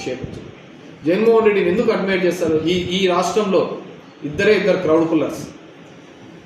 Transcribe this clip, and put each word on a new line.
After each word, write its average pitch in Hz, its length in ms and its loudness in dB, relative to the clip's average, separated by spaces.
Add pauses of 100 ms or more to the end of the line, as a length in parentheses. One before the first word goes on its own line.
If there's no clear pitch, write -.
షేప్ 127 180 -8
వచ్చింది. - 280 -14 (540)
జగన్మోహన్ 220 400 4
రెడ్డిని 190 240 2
ఎందుకు 220 220 0
అడ్మైర్ 185 340 0
చేస్తారు? 160 400 0
ఈ, 180 100 0 (220)
ఈ 196 100 2
రాష్ట్రంలో 180 720 0 (460)
ఇద్దరే 202 320 2
ఇద్దరు 180 220 2
క్రౌడ్ 160 340 2
పుల్లర్స్. 135 320 -2 (1040)